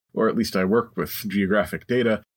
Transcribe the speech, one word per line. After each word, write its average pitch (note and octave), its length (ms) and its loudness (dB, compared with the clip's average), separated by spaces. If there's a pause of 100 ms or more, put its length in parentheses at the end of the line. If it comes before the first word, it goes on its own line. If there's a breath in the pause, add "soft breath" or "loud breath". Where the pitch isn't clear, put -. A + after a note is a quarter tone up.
(140)
or A2 140 2
at - 80 0
least A2 220 -2
I F#2 80 2
work A2+ 320 0
with - 320 -6
geographic F#2+ 580 0
data, A#2 360 0 (140)